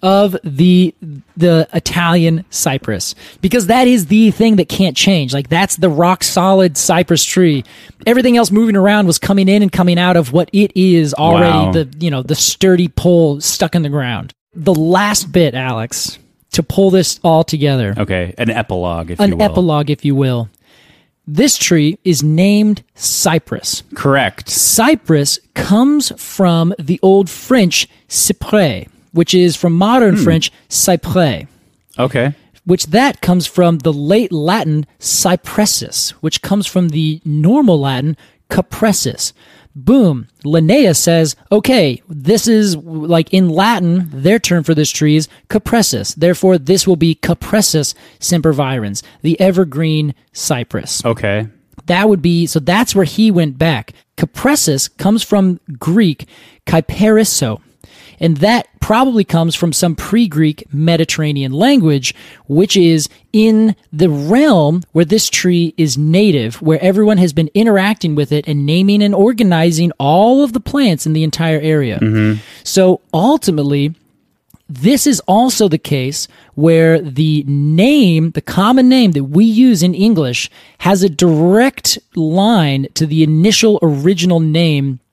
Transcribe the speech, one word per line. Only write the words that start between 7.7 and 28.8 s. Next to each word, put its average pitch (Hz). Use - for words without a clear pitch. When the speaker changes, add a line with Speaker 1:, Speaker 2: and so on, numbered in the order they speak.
Speaker 1:
Everything 240
else 233
moving 214
around 202
was 165
coming 196
in 202
and 196
coming 175
out 180
of 131
what 165
it 196
is 170
already, 170
Speaker 2:
Wow. 190
Speaker 1:
the, 160
you 170
know, 135
the 127
sturdy 180
pole 165
stuck -
in 170
the 147
ground. 127
The 175
last 185
bit, 151
Alex, 120
to 165
pull 196
this 185
all 160
together. 139
Speaker 2:
Okay, 92
an 117
epilogue, 90
if 85
Speaker 1:
An 202
Speaker 2:
you 85
will. 165
Speaker 1:
epilogue, 147
if 143
you 143
will. 127
This 175
tree 160
is 147
named 202
cypress. -
Speaker 2:
Correct. -
Speaker 1:
Cypress -
comes 269
from 170
the 160
Old 190
French -
cyprès, -